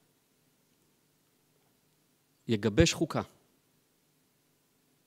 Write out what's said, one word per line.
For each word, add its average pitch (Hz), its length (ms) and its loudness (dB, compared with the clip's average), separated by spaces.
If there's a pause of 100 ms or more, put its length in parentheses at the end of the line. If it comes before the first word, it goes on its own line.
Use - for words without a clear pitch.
(2500)
יגבש 113 460 2
חוקה. 147 280 -4 (1900)